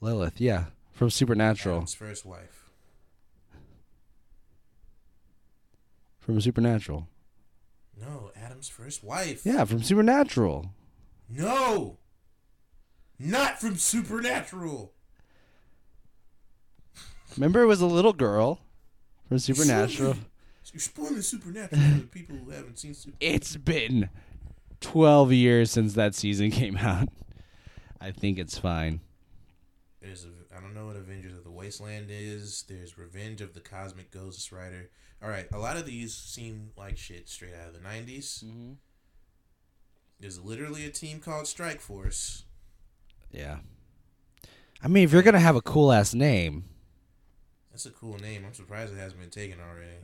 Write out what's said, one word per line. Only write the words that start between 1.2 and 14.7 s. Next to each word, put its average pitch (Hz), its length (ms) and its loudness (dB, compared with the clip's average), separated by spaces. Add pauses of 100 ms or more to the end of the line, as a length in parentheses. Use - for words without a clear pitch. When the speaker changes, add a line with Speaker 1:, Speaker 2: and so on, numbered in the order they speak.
Speaker 2:
Adam's 82 160 -6
first 107 300 -16
wife. 90 460 -20 (3500)
Speaker 1:
From 110 220 0
Supernatural. 110 680 0 (920)
Speaker 2:
No, 120 360 -14
Adam's 123 320 -18
first 127 340 -14
wife. 143 420 -8
Speaker 1:
Yeah, 233 200 2
from 113 180 0
Supernatural. 165 920 2 (560)
Speaker 2:
No! 202 720 -2 (1200)
Not 240 420 -2
from 220 160 -4
Supernatural! 185 1160 -4 (2500)